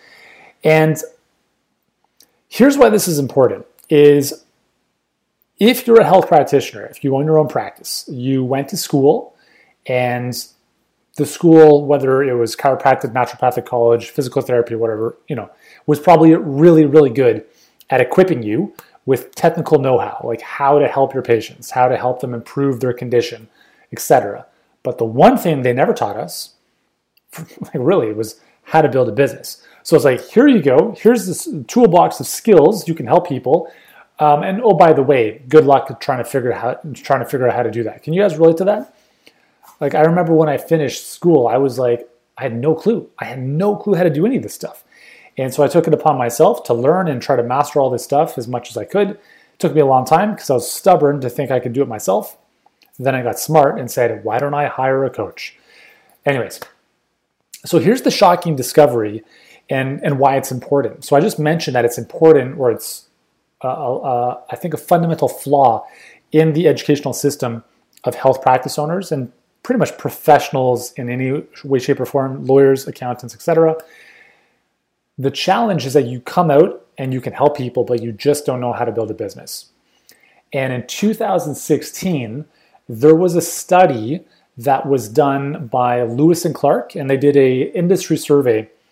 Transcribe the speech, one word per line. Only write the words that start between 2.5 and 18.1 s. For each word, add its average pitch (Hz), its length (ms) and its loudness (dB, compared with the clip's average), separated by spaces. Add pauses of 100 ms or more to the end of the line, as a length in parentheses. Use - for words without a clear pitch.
why 247 100 6
this 208 200 0
is 156 100 -2
important, 120 480 0 (240)
is 147 540 4 (1120)
if 240 280 2
you're 226 140 8
a 190 40 4
health 170 220 4
practitioner, 135 600 0
if - 180 -18
you 135 100 -2
own 139 100 -2
your 156 140 2
own 151 80 2
practice, - 640 -10
you 131 320 -4
went 135 260 -4
to 196 80 -10
school, 151 600 0 (500)
and 123 600 -4 (720)
the 143 100 -2
school, 156 580 6
whether 135 380 0
it 131 120 -2
was 117 220 -2
chiropractic, 131 560 0
naturopathic 123 520 -2
college, 117 440 0
physical 131 340 -4
therapy, 120 320 -2
whatever, 113 420 -4 (120)
you 147 80 -6
know, 104 140 -12 (360)
was 147 140 0
probably 160 340 6
really, 160 500 4
really 143 260 6
good 117 340 0 (460)
at 127 100 2
equipping 160 420 2